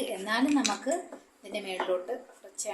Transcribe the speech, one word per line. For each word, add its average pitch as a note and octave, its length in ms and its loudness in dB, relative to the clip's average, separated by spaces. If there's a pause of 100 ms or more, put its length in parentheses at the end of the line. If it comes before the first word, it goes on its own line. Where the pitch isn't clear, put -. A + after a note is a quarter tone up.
(160)
എന്നാലും A3 420 2
നമുക്ക് A3+ 360 2 (460)
ഇതിൻ്റെ G3+ 260 -6
മുകളിലോട്ട് F#3 480 0 (240)
കുറച്ച് - 360 -10